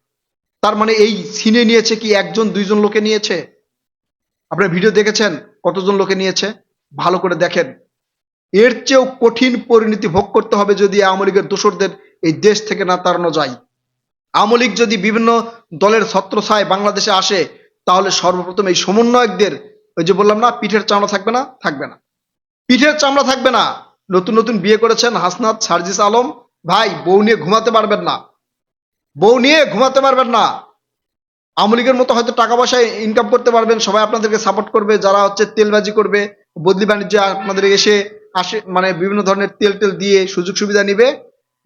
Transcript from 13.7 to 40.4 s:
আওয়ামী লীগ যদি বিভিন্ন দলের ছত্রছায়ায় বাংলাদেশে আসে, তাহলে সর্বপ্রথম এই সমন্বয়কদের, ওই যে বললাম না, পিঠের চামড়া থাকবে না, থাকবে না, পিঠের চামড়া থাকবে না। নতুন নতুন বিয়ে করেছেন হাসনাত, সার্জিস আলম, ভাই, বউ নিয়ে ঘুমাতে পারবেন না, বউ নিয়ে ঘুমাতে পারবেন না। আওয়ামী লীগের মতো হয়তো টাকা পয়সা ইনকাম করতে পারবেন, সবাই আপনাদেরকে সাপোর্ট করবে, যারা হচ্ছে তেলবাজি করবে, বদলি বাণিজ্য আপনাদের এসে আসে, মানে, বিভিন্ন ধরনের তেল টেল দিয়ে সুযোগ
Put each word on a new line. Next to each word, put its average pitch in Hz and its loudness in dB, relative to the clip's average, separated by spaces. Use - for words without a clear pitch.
আওয়ামী 214 2
লীগ 233 0
যদি 226 0
বিভিন্ন 226 0
দলের 202 2
ছত্রছায়ায় 208 -2
বাংলাদেশে 196 -2
আসে, 185 0
তাহলে 190 2
সর্বপ্রথম 180 -2
এই 180 0
সমন্বয়কদের, 208 0
ওই 170 -2
যে 185 2
বললাম 208 2
না, 240 2
পিঠের 208 -4
চামড়া 202 0
থাকবে 196 -4
না, 254 -2
থাকবে 147 -6
না, - -20
পিঠের 294 2
চামড়া 277 0
থাকবে 262 0
না। 180 -2
নতুন 185 0
নতুন 220 0
বিয়ে 202 2
করেছেন 226 0
হাসনাত, 214 -4
সার্জিস 185 -2
আলম, 233 0
ভাই, 196 0
বউ 190 4
নিয়ে 220 4
ঘুমাতে 208 0
পারবেন 208 2
না, 151 -6
বউ 220 6
নিয়ে 285 4
ঘুমাতে 262 0
পারবেন 262 2
না। 208 -2
আওয়ামী 208 2
লীগের 247 2
মতো 247 0
হয়তো 233 -2
টাকা 226 0
পয়সা 247 0
ইনকাম 220 -2
করতে 247 2
পারবেন, 226 2
সবাই 214 0
আপনাদেরকে 214 -2
সাপোর্ট 196 -4
করবে, 208 0
যারা 196 2
হচ্ছে 196 0
তেলবাজি 208 0
করবে, 202 -2
বদলি 190 0
বাণিজ্য 202 0
আপনাদের 196 -2
এসে 202 0
আসে, 185 -4
মানে, 185 -2
বিভিন্ন 196 -2
ধরনের 196 -2
তেল 196 -2
টেল 202 0
দিয়ে 190 0
সুযোগ 185 -6